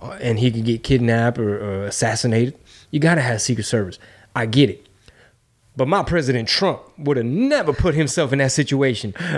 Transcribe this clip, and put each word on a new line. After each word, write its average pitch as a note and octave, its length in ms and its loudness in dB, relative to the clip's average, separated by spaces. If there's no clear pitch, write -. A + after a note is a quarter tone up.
uh, - 200 -14
and A2+ 180 0
he B2 120 4
could A2+ 140 -4
get A2+ 180 0
kidnapped A#2 540 2
or, G#2 260 -2
or G2 220 -4
assassinated." A2+ 680 0
You D3+ 80 -2
gotta D#3+ 220 4
have B2 200 -2
Secret - 240 -2
Service. G2+ 340 -2
I A#2 100 -2
get A#2+ 240 4
it. - 160 -12
But C3 100 0
my F#3 160 0
President B2+ 460 -2
Trump F3+ 320 0
would C#3+ 180 -2
have A#2 100 0
never G#3 460 0
put D3 240 0
himself D3+ 380 0
in C#3 60 2
that C3+ 120 2
situation C3 640 0